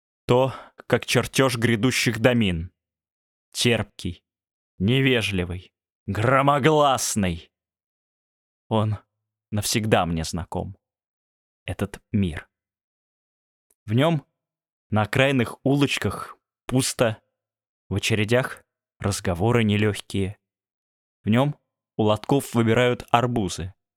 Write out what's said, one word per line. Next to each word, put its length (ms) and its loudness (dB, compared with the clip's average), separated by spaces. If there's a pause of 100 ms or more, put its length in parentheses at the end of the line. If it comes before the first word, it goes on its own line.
(260)
то 280 2 (320)
как 200 -2
чертёж 500 0
грядущих 640 0
домин. 520 0 (800)
Терпкий, 720 -2 (540)
невежливый, 960 0 (340)
громогласный. 1500 0 (1160)
Он 300 0 (520)
навсегда 560 0
мне 180 -4
знаком, 520 -8 (880)
этот 460 -8
мир. 380 -4 (1400)
В 80 -6
нём 340 2 (640)
на 120 2
окраинных 600 0
улочках 760 -2 (280)
пусто, 560 -2 (640)
в 80 -4
очередях 680 0 (340)
разговоры 640 -2
нелёгкие. 760 -2 (840)
В 60 -6
нём 300 2 (380)
у 80 0
лотков 500 0
выбирают 560 2
арбузы, 640 0 (220)